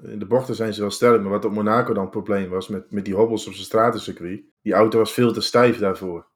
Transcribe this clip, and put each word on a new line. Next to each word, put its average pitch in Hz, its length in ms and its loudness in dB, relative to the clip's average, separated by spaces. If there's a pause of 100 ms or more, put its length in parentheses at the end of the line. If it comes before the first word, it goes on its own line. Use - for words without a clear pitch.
In 110 160 -14
de 101 80 -8
bochten 123 280 0
zijn 107 200 -4
ze 104 60 -8
wel 101 100 -2
sterk, 117 300 4
maar 98 100 -4
wat 101 140 0
op 107 80 -2
Monaco 107 420 0
dan 101 80 -2
het 92 100 -6
probleem 98 380 -4
was 92 180 -6
met, 101 220 -10
met 101 140 -6
die 98 100 -4
hobbels 110 320 2
op 101 60 -12
zijn 98 120 -14
stratencircuit, 104 760 -2 (200)
die 104 100 -2
auto 110 260 4
was 110 140 2
veel 120 200 2
te 107 80 -4
stijf 120 380 4
daarvoor. 92 580 -4